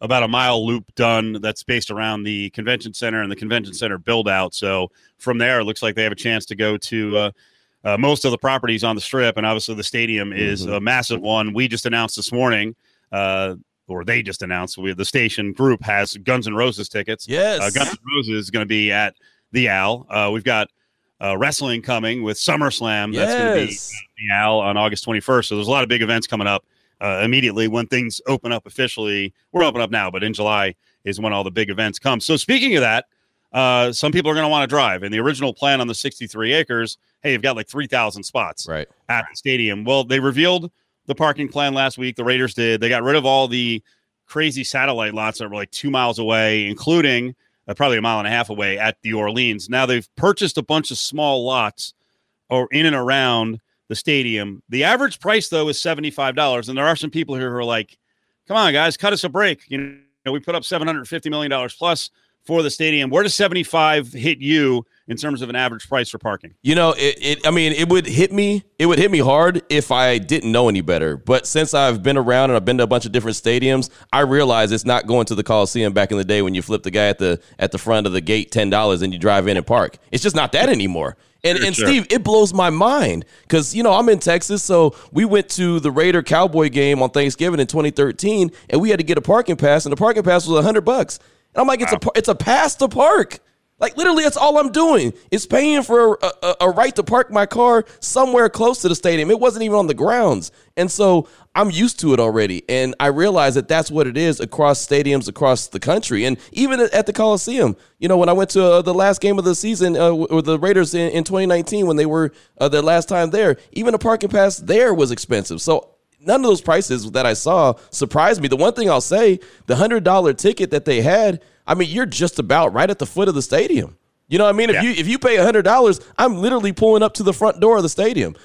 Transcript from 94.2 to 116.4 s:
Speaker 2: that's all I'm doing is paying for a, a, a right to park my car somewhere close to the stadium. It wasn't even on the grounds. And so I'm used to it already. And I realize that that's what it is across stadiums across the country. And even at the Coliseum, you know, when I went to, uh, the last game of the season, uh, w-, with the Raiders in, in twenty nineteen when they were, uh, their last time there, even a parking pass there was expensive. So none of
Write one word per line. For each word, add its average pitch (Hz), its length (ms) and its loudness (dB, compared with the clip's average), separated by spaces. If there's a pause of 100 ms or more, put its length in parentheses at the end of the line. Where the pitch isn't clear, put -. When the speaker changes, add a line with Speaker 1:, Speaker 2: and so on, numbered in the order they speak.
Speaker 2:
that's 294 140 0
all 294 200 4
I'm 277 140 2
doing 262 400 4 (180)
is 208 160 -2
paying 294 380 2
for 226 380 4
a, 185 100 0 (100)
a, 175 200 0
a 180 80 4
right 226 260 2
to - 80 0
park 240 280 0
my 208 140 4
car 233 380 4 (160)
somewhere 247 480 4
close 240 360 0
to 185 40 2
the 170 80 0
stadium. 165 340 0
It 220 120 2
wasn't 226 220 2
even 208 140 2
on 190 100 2
the 147 60 2
grounds. 175 580 0 (260)
And 175 120 0
so 185 380 2 (260)
I'm 202 160 2
used 196 300 0
to 151 140 2
it 120 60 6
already. 107 500 0
And 127 320 -2
I 143 60 2
realize 151 480 2
that 135 120 0
that's 160 240 0
what 147 160 2
it 120 80 -6
is 160 240 0
across 143 480 0
stadiums 139 400 2
across 131 400 0
the - 140 -12
country. 135 420 -2
And 127 140 0 (160)
even 262 260 0
at 214 280 2
the 208 60 -2
Coliseum, 214 640 0 (240)
you 165 80 -2
know, 185 80 4
when 175 140 4
I 175 40 4
went 190 180 2
to, 190 120 4
uh, 175 200 6
the 175 100 0
last 190 260 2
game 202 180 2
of 185 60 0
the 180 120 2
season, 180 420 0
uh, 170 120 4
w-, 165 200 0
with 160 160 2
the 160 140 2
Raiders 180 340 2
in, 170 180 -2
in 165 140 0
twenty 190 220 0
nineteen 180 380 0
when 160 120 2
they 151 80 4
were, 156 260 0 (300)
uh, 143 80 2
their 147 140 2
last 165 260 2
time 170 220 0
there, 202 260 2 (160)
even 226 200 0
a 214 60 0
parking 226 300 0
pass 196 300 2
there 220 340 4
was 143 180 2
expensive. 104 500 -4
So - 280 0 (320)
none 208 180 2
of 262 40 -2